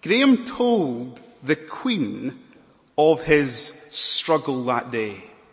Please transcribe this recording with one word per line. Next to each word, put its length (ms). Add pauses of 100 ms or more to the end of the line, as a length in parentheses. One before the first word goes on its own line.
Graham 420
told 760 (220)
the 120
Queen 840 (580)
of 260
his 300 (380)
struggle 720
that 260
day. 340 (300)